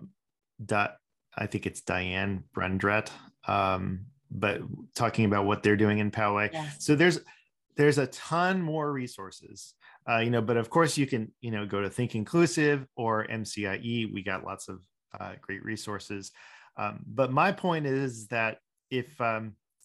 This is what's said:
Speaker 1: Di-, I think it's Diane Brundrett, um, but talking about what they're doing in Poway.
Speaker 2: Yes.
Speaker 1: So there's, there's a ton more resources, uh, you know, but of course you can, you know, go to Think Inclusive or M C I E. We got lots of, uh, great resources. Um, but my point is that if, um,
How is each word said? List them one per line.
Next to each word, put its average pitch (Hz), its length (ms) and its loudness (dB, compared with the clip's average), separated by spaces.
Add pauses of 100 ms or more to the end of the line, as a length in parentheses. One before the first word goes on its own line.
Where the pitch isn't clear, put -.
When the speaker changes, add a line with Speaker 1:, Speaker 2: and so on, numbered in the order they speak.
(640)
Speaker 1:
Di-, 104 280 0 (440)
I 107 100 -2
think 104 200 -4
it's - 160 -6
Diane 95 640 -2 (120)
Brundrett, 95 540 2 (360)
um, 95 600 0 (240)
but 101 320 -2 (320)
talking 113 320 2
about 101 180 4
what 104 180 2
they're 104 140 6
doing 104 220 4
in 104 120 0
Poway. 104 420 0
Speaker 2:
Yes. 147 320 -8
Speaker 1:
So 147 120 6
there's, 170 220 6 (580)
there's 147 220 6
a 135 80 2
ton 180 560 0
more 151 280 -2
resources, 123 840 -10 (340)
uh, 117 100 4
you 117 120 2
know, 120 100 4
but 113 160 2
of 113 140 0
course 165 260 4
you 143 100 2
can, 110 240 -4 (120)
you 117 80 -8
know, 104 160 -4
go 101 160 -2
to 95 80 -2
Think 120 240 -2
Inclusive 147 720 2 (100)
or 110 340 0
M 113 140 -4
C 104 220 -4
I 98 100 -2
E. 117 340 -4
We 101 120 -6
got 95 220 -4
lots 95 240 -10
of, 92 120 -12 (380)
uh, 95 140 -10 (100)
great 98 220 -10
resources. 104 640 -8 (480)
Um, 107 280 -6
but 127 260 0
my 170 200 4
point 170 340 -2
is 131 420 -2
that 113 300 -2 (320)
if, 127 300 -4
um, 110 360 -2 (280)